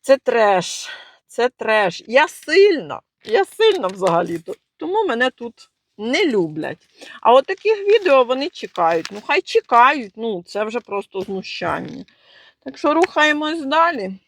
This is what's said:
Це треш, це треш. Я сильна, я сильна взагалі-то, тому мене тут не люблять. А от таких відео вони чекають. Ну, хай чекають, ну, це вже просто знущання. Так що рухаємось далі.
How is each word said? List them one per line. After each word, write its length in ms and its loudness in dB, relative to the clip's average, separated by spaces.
Це 160 4
треш, 720 0
це 220 -2
треш. 580 -2
Я 220 2
сильна, 720 0
я 200 0
сильна 440 0
взагалі-то, 680 -2
тому 300 -2
мене 240 0
тут 400 -16
не 280 -2
люблять. 520 -2
А 120 4
от 140 6
таких 320 -2
відео 460 4
вони 240 -4
чекають. 640 -4
Ну, 140 -14
хай 160 0
чекають, 720 2
ну, 300 -8
це 180 -6
вже 160 -6
просто 400 -10
знущання. 840 -8
Так 140 -14
що 160 0
рухаємось 680 0
далі. 480 -2